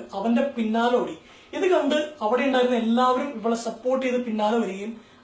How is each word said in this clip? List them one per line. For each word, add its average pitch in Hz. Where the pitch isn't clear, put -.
അവന്റെ 233
പിന്നാലെ 233
ഓടി. -
ഇത് 370
കണ്ട് 302
അവിടെ 233
ഉണ്ടായിരുന്ന 254
എല്ലാവരും 254
ഇവളെ 226
സപ്പോർട്ട് 254
ചെയ്ത് 247
പിന്നാലെ 214
വരികയും 202